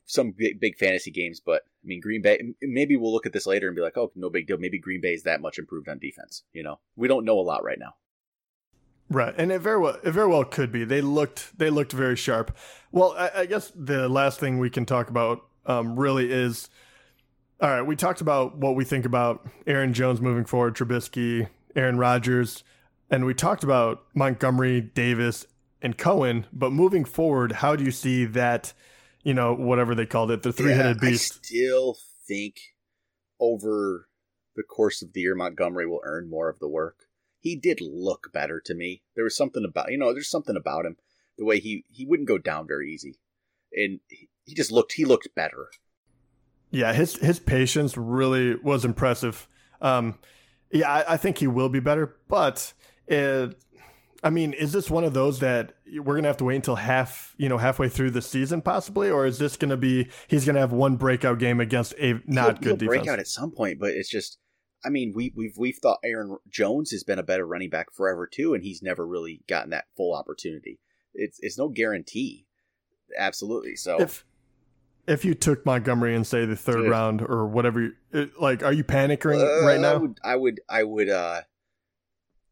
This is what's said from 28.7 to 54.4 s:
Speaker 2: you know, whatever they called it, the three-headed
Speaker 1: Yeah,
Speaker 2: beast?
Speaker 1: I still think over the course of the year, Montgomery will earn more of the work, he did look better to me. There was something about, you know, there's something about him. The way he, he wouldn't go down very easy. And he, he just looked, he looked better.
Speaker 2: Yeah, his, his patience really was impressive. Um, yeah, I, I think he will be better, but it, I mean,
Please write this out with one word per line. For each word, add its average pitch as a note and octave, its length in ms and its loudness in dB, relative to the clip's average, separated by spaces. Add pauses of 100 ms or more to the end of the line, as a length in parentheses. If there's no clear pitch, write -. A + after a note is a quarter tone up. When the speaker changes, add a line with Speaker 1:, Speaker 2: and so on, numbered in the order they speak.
Speaker 2:
you C#3 120 0
know, A#2+ 180 2
whatever B2 420 2
they A2+ 120 0
called A2+ 240 0
it, A2+ 120 -2
the A#2+ 100 0
three-headed C3 500 2
Speaker 1:
Yeah, B2+ 80 4
Speaker 2:
beast? - 320 -2
Speaker 1:
I - 40 -20
still B2+ 520 0 (280)
think G2+ 300 -8 (840)
over G#2 720 -2 (480)
the G#2+ 60 -6
course - 400 -2
of F2 100 -16
the F#2 80 -6
year, F#2 140 0
Montgomery F2+ 520 -4
will E2 180 -6
earn E2 260 -10
more D#2+ 180 -4
of D#2 100 -6
the D2+ 100 -8
work, D#2+ 320 -6 (440)
he E3+ 120 -4
did E3 260 0
look E2+ 500 -6
better D2+ 320 -4
to F2 100 -8
me. F2 280 -8 (120)
There A#2 100 -2
was A2 120 -2
something B2+ 280 -2
about, E2 280 -4
you C3+ 60 -2
know, B2+ 160 2
there's C#3+ 160 -8
something C3+ 260 -4
about E2 300 -4
him. E2+ 100 -10 (400)
The G#2+ 80 -8
way G#2+ 160 4
he, G#2+ 320 -8
he C3 140 -14
wouldn't D3 200 0
go A2 120 2
down D#2+ 280 -6
very D2 240 -6
easy. C#2+ 280 -16 (540)
And G2 360 -2
he, - 220 -20 (160)
he - 80 -18
just D3+ 180 -2
looked, A#2 220 2
he D#3+ 100 0
looked B2+ 300 4
better. D#2 340 -6 (1000)
Speaker 2:
Yeah, A2+ 240 2
his, D#3+ 220 2
his E3+ 220 2
patience C3 600 2
really B2+ 580 2
was C#3 300 0
impressive. A#2+ 600 0 (360)
Um, A#2+ 360 0 (540)
yeah, D3+ 180 2
I, D#3 220 2
I E3 60 4
think G3+ 200 0
he C#3+ 80 0
will B2+ 220 2
be C3 120 0
better, D3 360 0 (120)
but D#3+ 440 0 (340)
it, C3+ 480 0 (680)
I D#3 80 2
mean, D#3+ 240 0